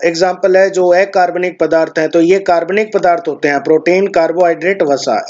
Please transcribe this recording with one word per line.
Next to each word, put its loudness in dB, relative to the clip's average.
एग्जाम्पल 0
है 4
जो 0
अकार्बनिक 0
पदार्थ 0
है, 0
तो 0
ये 2
कार्बनिक -2
पदार्थ 0
होते -2
हैं, -2
प्रोटीन, 0
कार्बोहाइड्रेट, 0
वसा। -2